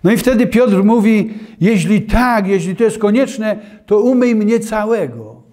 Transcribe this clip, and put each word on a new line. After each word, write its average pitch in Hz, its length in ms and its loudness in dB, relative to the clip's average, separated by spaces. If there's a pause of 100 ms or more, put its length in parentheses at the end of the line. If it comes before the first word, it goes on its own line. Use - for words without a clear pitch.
No 180 80 4
i 233 60 2
wtedy 247 300 0
Piotr 214 360 2
mówi: 220 500 2 (280)
"Jeśli 190 400 2
tak, 220 460 0
jeśli 190 280 -2
to 233 80 0
jest 220 160 0
konieczne, 214 600 -2 (260)
to 208 140 0
umyj 247 360 2
mnie 214 240 0
całego". 202 760 -6 (180)